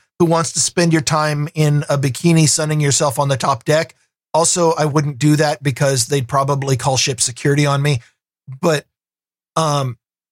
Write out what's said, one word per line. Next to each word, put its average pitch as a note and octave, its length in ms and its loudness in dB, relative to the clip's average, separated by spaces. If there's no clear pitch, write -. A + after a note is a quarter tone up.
who F3 60 2
wants E3 280 0
to - 80 -4
spend E3+ 320 0
your D#3+ 100 2
time D3+ 520 -2
in D3 340 2
a C#3+ 100 0
bikini D#3 500 2
sunning D3+ 320 -2
yourself C#3+ 380 0
on C#3+ 100 0
the C3+ 80 0
top B2+ 280 -2
deck. D#3 300 0
Also, E3 380 2
I D3+ 140 0
wouldn't D3 320 -2
do D3+ 180 4
that D3+ 260 -2
because C#3 440 0
they'd C#3+ 200 -2
probably C#3 520 0
call C3 180 -2
ship B2 240 -2
security C#3+ 460 0
on C#3 160 0
me. C#3+ 180 0
But, D#3+ 260 0
um, C#3+ 440 -2